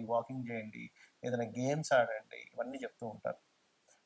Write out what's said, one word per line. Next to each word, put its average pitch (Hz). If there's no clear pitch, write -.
వాకింగ్ 117
చేయండి, 117
ఏదైనా 123
గేమ్స్ 139
ఆడండి, 117
ఇవన్నీ 254
చెప్తూ -
ఉంటారు. 113